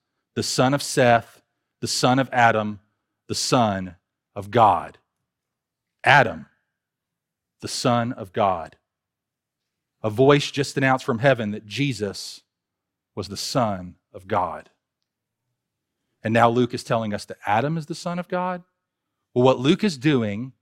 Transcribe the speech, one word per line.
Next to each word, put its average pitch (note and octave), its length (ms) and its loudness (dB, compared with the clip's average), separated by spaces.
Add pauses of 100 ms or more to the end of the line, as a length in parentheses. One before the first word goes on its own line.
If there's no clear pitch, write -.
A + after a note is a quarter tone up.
(360)
the A2 80 -2
son C3 300 0
of - 100 -2
Seth, A#2+ 580 2 (400)
the A#2 60 -6
son C3+ 320 0
of B2+ 120 -2
Adam, A2 480 2 (480)
the A2 80 -6
son G2 600 0 (400)
of G2+ 160 -12
God. F#2+ 460 4 (1040)
Adam, A#2+ 440 4 (1120)
the G#2+ 60 -8
son A#2+ 460 0
of G#2 200 -14
God. F#2 420 0 (1300)
A A2 80 -4
voice C#3 420 2
just - 260 -6
announced C3+ 280 0
from A#2+ 140 -4
heaven A#2 320 0
that G#2+ 140 -12
Jesus G#2 760 -8 (720)
was F#2+ 120 -10
the G2 80 -12
Son F#2+ 600 -4 (180)
of F#2+ 160 -16
God. F2+ 400 -4 (1500)
And A2 100 -2
now A#2 160 6
Luke B2 240 0
is A#2+ 120 -10
telling A2+ 280 -2
us G2+ 120 -8
that - 200 -18
Adam B2+ 320 0
is D3+ 100 -10
the E3 80 -10
Son F3 220 -10
of F3+ 120 -10
God? F3+ 340 -6 (680)
Well, B2 100 2
what B2+ 160 6
Luke D3 240 0
is F3 140 0
doing A#2+ 640 -2